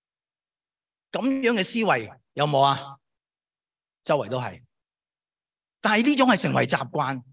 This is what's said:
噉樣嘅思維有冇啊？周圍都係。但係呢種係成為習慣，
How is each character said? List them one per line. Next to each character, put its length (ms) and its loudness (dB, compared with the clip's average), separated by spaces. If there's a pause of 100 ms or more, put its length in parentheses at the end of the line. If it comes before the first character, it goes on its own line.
(1120)
噉 100 -6 (200)
樣 120 2
嘅 100 0
思 160 -4
維 400 -2 (140)
有 140 0
冇 140 2
啊？ 360 0 (1080)
周 140 2
圍 120 -4
都 100 -4
係。 240 -10 (1200)
但 180 2
係 60 4
呢 100 4
種 140 4
係 120 4
成 120 -2
為 140 0
習 220 -2
慣， 440 -6